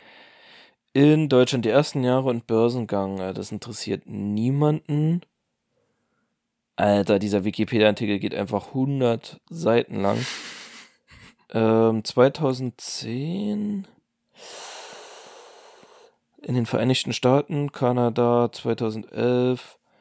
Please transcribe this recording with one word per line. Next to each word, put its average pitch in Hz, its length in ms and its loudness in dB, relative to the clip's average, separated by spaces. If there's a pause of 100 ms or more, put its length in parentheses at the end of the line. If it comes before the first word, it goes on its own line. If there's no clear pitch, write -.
(920)
In 151 380 6
Deutschland 127 340 4
die 113 60 0
ersten 135 340 2
Jahre 131 240 2
und 117 180 -2
Börsengang, 110 760 0
äh, 92 140 -6
das 101 200 -10
interessiert - 540 -8
niemanden. 147 1120 0 (1500)
Alter, 101 420 2
dieser 101 280 0
Wikipedia-Artikel 104 760 0
geht 98 160 -6
einfach 101 380 -4
hundert 131 680 -2 (100)
Seiten 117 520 0
lang. 101 160 0 (1300)
Ähm, 113 520 4
zweitausendzehn. 151 1800 -2 (2500)
In 123 140 -4
den 120 100 2
Vereinigten 123 480 0
Staaten, 143 580 0
Kanada 120 800 2
zweitausendelf. 120 1300 -2 (240)